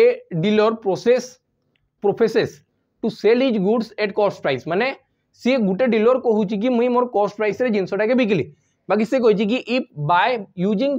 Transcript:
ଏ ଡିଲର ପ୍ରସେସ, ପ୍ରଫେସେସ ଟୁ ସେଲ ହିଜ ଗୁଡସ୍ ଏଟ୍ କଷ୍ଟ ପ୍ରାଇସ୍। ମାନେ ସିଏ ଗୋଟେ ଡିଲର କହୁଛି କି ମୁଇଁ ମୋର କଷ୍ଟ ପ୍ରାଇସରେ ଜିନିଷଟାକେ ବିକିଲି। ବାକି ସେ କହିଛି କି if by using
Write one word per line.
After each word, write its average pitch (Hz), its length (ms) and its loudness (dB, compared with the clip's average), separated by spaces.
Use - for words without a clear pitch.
ଏ - 20 8
ଡିଲର 214 300 2
ପ୍ରସେସ, 233 400 0
ପ୍ରଫେସେସ 220 480 0
ଟୁ 233 60 -2
ସେଲ 233 260 2
ହିଜ 233 100 0
ଗୁଡସ୍ 226 220 -2
ଏଟ୍ 208 160 -4
କଷ୍ଟ 202 260 0
ପ୍ରାଇସ୍। 135 260 -4
ମାନେ 202 160 -2
ସିଏ 254 160 0
ଗୋଟେ 190 280 0
ଡିଲର 226 220 4
କହୁଛି 214 360 0
କି 247 140 0
ମୁଇଁ 240 180 2
ମୋର 247 100 2
କଷ୍ଟ 202 240 0
ପ୍ରାଇସରେ 214 340 -2
ଜିନିଷଟାକେ 202 460 0
ବିକିଲି। 196 240 0
ବାକି 208 220 0
ସେ 269 140 0
କହିଛି 214 260 2
କି 247 80 0
if 254 80 -2
by 180 180 2
using 220 380 0